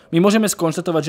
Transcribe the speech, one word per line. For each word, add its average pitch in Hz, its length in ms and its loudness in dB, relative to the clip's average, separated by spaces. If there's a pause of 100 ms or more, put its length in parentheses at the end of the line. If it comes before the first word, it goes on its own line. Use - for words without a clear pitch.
(120)
My 165 80 2
môžeme 208 260 2
skonštatovať, 165 600 -2